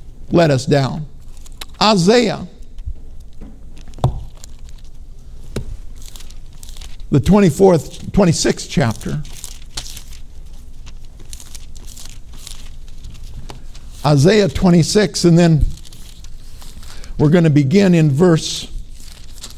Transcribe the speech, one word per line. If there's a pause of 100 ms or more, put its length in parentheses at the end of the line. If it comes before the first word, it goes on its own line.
(320)
let
us
down. (760)
Isaiah, (4000)
the
twenty-fourth,
twenty-sixth
chapter. (4000)
Isaiah
twenty-six,
and
then (1500)
we're
gonna
begin
in
verse (920)